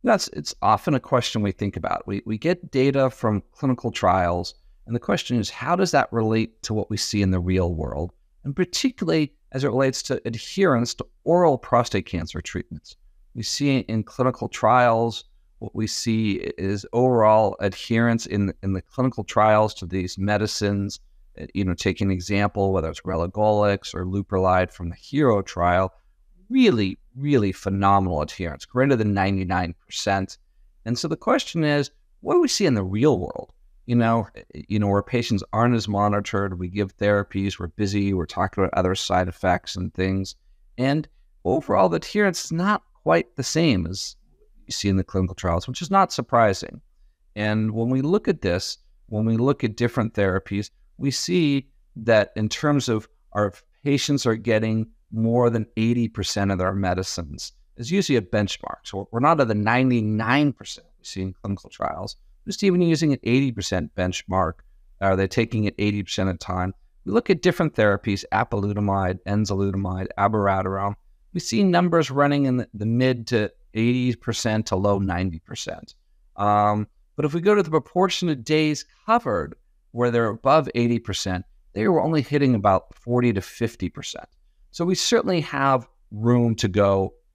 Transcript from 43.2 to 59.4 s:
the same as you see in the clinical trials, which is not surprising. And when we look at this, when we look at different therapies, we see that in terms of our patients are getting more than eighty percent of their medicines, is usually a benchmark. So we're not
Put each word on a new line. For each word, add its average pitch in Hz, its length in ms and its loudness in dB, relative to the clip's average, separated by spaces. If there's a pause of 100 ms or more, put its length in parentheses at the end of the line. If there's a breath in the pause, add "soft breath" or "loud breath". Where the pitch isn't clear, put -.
the 135 80 -6
same 127 420 2
as 92 300 -10 (500)
you - 60 -12
see - 180 -2
in 95 80 2
the 92 60 0
clinical 92 320 -2
trials, 85 320 -2
which 127 140 -10
is 160 80 -10
not 196 220 4
surprising. - 720 0 (540)
And 107 360 0
when 113 180 -2
we 131 120 0
look 175 260 0
at 180 140 -2
this, 90 360 -2 (300)
when 107 180 -2
we 113 120 2
look 131 260 0
at 107 140 -4
different 113 360 -2
therapies, 98 560 -2 (280)
we 139 140 -4
see 147 580 0 (260)
that 110 400 2
in 107 140 -2
terms 143 400 0
of 110 180 -2 (260)
our 104 200 0 (300)
patients 139 420 0
are 113 100 2
getting 110 520 0 (240)
more 117 380 2
than 113 160 -2 (100)
eighty 117 320 0
percent 101 440 -2
of 92 80 -2
their 92 140 0
medicines, 90 800 -4 (240)
is 123 120 -10
usually 170 280 2
a 110 40 4
benchmark. - 600 -4
So 98 280 -10
we're 117 100 -2
not 151 200 4